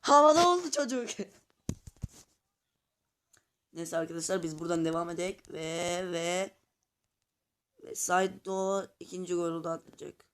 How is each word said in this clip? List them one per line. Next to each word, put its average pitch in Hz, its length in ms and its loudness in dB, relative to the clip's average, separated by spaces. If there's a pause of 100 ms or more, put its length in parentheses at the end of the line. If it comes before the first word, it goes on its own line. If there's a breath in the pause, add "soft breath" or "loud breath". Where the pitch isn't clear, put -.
Havada 302 480 8
oldu 349 220 2
çocuk. 247 400 -4
<laughs> - 280 -12 (2250)
Neyse 165 240 -8
arkadaşlar 165 460 -4
biz 156 160 -6
buradan 165 260 0
devam 165 260 -2
edek. 175 420 -8
Ve, 170 500 -4 (100)
ve, 175 380 -2 (1300)
ve - 100 -12
Saito 190 920 -2 (140)
ikinci 180 340 -6
golü 165 300 -2
de 165 40 -6
atacak. - 640 -12